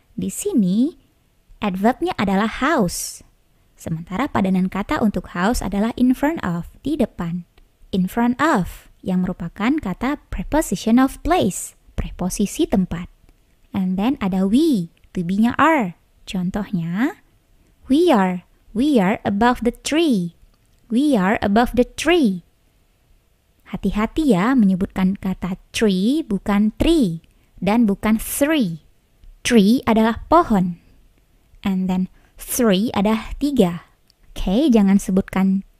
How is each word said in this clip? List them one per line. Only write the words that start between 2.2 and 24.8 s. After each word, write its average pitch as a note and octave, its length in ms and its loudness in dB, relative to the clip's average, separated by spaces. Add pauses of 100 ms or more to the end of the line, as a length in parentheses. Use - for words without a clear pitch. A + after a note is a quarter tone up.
house. B3 760 -4 (560)
Sementara F3+ 480 -6
padanan F#3+ 400 0
kata G#3+ 320 -4
untuk G3+ 320 -2
house G3 320 -2
adalah G3+ 320 -2
in B3+ 160 2
front D4 320 -2
of, E3+ 240 -4 (160)
di D4+ 160 -4
depan. F3 480 -6 (480)
In F#3 120 0
front A#3+ 320 -2
of, C#4 600 -2
yang F3+ 240 -2
merupakan G3 560 -4
kata B3 480 -4
preposition - 720 0
of C4+ 240 0
place, - 560 -2 (160)
preposisi - 720 -4
tempat. F3+ 400 -2 (640)
And F#3 280 -2
then B3 240 -2
ada F#3+ 240 0
we, A#3 440 2 (240)
to F3+ 80 -4
be-nya G3+ 320 0
are. C4+ 400 2 (320)
Contohnya, F#3 920 -4 (640)
we D#4+ 240 4
are, F#3 360 2 (240)
we C4 320 2
are F#3 200 0
above A3+ 440 0
the A#3 80 -2
tree. A#3+ 600 0 (540)
We C#4 240 2
are G3 320 2
above A3+ 320 2
the B3 80 4
tree. C4+ 560 0 (1300)
Hati-hati G#3+ 640 0
ya A3 240 2
menyebutkan F#3+ 640 0